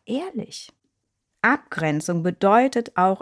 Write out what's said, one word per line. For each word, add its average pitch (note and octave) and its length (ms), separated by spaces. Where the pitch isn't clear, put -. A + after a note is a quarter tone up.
ehrlich. D4 680
Abgrenzung E3+ 800
bedeutet A3+ 760
auch F#3 260